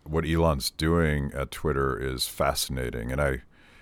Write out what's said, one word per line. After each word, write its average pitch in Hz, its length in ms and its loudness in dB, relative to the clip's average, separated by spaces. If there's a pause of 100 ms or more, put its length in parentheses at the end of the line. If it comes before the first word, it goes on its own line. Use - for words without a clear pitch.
what 78 220 0
Elon's 80 460 2
doing 78 640 2
at 67 160 -4
Twitter 67 460 0
is 65 300 -4
fascinating. 64 840 -2
And 69 100 0
I, 67 220 0 (380)